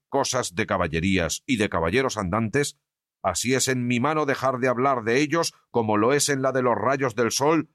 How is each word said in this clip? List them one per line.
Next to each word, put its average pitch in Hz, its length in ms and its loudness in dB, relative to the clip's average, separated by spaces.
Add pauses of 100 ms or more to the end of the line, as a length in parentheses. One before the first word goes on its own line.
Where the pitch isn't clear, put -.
cosas 123 460 -2
de 104 120 -2
caballerías 90 800 0
y 131 100 0
de 101 120 0
caballeros 98 480 0
andantes, 107 640 -2 (440)
así 107 320 -2
es 127 140 0
en 127 180 -2
mi 120 140 0
mano 151 260 0
dejar 127 320 -2
de 131 100 0
hablar 123 360 0
de 117 160 2
ellos 156 340 -2 (160)
como 107 260 0
lo 113 160 4
es 143 160 2
en 139 140 -2
la 135 100 0
de 127 100 0
los 120 120 2
rayos 127 400 -2
del 117 160 2
sol 156 440 0